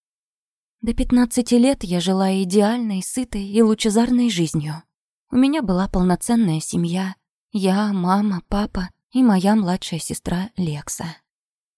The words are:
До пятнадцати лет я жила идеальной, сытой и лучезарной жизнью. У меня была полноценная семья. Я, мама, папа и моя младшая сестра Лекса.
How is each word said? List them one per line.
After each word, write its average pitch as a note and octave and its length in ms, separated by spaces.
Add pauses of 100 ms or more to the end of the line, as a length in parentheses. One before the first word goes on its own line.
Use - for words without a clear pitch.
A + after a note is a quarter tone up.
(800)
До A3+ 140
пятнадцати B3 600
лет C4 280
я F3 160
жила F#3+ 420
идеальной, G#3 640
сытой A3 440
и G#3 140
лучезарной A#3 680
жизнью. D#3+ 500 (500)
У B3 60
меня C#4 260
была F#3+ 240
полноценная F3+ 720
семья. F3 560 (360)
Я, G3+ 400
мама, F#3+ 560
папа G3+ 420 (200)
и B3+ 140
моя G3+ 320
младшая F3+ 440
сестра F3 560
Лекса. D#3+ 640 (600)